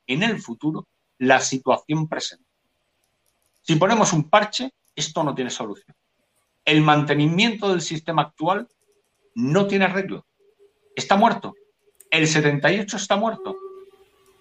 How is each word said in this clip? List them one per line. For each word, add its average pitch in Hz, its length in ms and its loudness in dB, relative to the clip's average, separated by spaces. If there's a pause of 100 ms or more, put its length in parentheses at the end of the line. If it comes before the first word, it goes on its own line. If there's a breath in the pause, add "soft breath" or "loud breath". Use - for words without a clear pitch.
en 143 200 -2
el 220 160 -2
futuro 147 480 -8 (300)
la 131 200 6
situación 135 720 -2
presente. - 360 -10 (1160)
Si 160 140 0
ponemos 196 360 2
un 151 160 0
parche, 220 440 0 (240)
esto 151 260 -6
no 143 100 -2
tiene 120 180 -6
solución. - 440 -12 (680)
El 156 160 4
mantenimiento 156 880 2
del 175 140 0
sistema 156 400 -4
actual 185 440 -4 (720)
no 156 320 0
tiene 196 160 2
arreglo. 185 420 -4 (680)
Está - 180 0
muerto. 208 400 0 (560)
El 160 160 2
setenta 147 460 2
y 208 80 0
ocho 208 160 -8
está - 180 -2
muerto. 220 400 -4 (880)